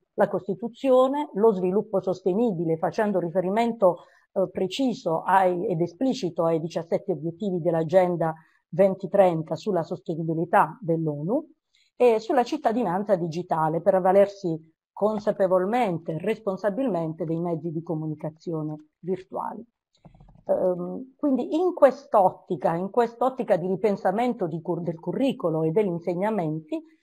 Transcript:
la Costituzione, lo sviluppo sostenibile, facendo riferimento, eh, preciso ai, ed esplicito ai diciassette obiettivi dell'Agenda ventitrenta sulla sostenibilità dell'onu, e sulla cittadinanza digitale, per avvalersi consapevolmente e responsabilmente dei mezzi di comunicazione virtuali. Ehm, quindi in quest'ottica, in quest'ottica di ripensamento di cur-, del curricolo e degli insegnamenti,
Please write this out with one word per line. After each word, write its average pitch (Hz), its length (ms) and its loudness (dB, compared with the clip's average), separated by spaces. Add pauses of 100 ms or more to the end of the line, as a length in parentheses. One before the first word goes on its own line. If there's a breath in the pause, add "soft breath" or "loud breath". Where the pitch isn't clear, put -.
(140)
la 202 140 2
Costituzione, 254 1080 0
lo 220 180 4
sviluppo 190 480 -2
sostenibile, 180 760 -2
facendo 190 400 -2
riferimento, 190 840 0 (300 loud breath)
eh, 185 160 0
preciso 185 720 -2
ai, 185 440 2
ed 170 140 -2
esplicito 175 640 -2
ai 165 160 2
diciassette 170 520 -4
obiettivi 170 500 -4
dell'Agenda 165 720 2 (340 soft breath)
ventitrenta 180 840 2
sulla 180 280 -2
sostenibilità 165 1000 0
dell'onu, 165 600 -2 (580)
e 233 200 6
sulla 247 240 0
cittadinanza 214 720 0
digitale, 165 640 -2
per 185 160 2
avvalersi 185 600 4 (360)
consapevolmente 196 1200 0
e 160 60 -6
responsabilmente 190 1080 -4
dei 165 160 -4
mezzi 170 320 -6
di 165 100 -6
comunicazione 156 1080 -8 (100)
virtuali. 185 640 -8 (800)
Ehm, 180 720 -2
quindi 277 400 -2
in 359 180 0
quest'ottica, 190 1000 2
in 190 160 -4
quest'ottica 240 640 0
di 170 100 -6
ripensamento 196 800 -2
di 160 140 -8
cur-, 170 220 -4
del 165 180 -6
curricolo 170 640 -2
e 160 80 0
degli 208 160 2
insegnamenti, 175 920 -4 (220 soft breath)